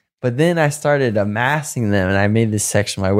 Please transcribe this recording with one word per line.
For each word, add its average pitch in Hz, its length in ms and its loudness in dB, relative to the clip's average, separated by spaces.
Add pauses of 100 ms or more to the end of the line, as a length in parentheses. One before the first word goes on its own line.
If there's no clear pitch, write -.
(200)
But 123 160 -2
then 170 220 2
I 151 100 2
started 139 480 0
amassing 117 760 -2
them, 95 180 2
and 98 100 2
I 101 100 2
made 110 220 2
this 107 140 -2
section - 380 -2
on 95 80 0
my 98 100 2